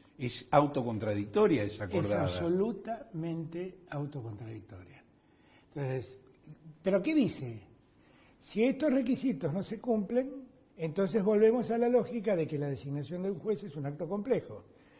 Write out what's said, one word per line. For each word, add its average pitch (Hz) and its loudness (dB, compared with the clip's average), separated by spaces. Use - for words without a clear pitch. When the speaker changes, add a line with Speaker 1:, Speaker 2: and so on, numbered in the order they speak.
Speaker 1:
Es - -6
autocontradictoria 120 2
esa 104 -6
Speaker 2:
Es 92 -8
Speaker 1:
acordada. 104 2
Speaker 2:
absolutamente 175 -4
autocontradictoria. 113 -10
Entonces, 131 -6
¿pero 190 4
qué 311 0
dice? 135 2
Si - 0
estos 269 4
requisitos 226 0
no 190 -2
se 220 -8
cumplen, 240 0
entonces 190 0
volvemos 220 6
a 226 2
la 240 2
lógica 220 2
de 160 2
que 147 -4
la 143 -2
designación 143 -6
de 196 -2
un 180 -8
juez 208 -4
es 151 -12
un 143 -6
acto 147 -6
complejo, 196 -4